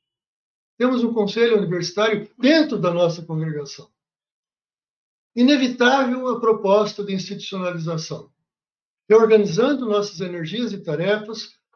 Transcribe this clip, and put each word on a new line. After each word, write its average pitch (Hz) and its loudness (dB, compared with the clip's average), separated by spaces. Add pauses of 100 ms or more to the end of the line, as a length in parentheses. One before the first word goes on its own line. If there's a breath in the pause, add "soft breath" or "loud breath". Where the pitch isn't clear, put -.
(760)
Temos 240 0
um 226 0
conselho 220 2
universitário 185 -2 (100)
dentro 294 4
da 170 0
nossa 170 0
congregação. 156 -8 (1500)
Inevitável 254 2
a 233 -4
proposta 208 2
de 190 -6
institucionalização, 170 -8 (800)
reorganizando 220 4
nossas 202 -2
energias 185 -6
e 196 -10
tarefas 196 -4 (200)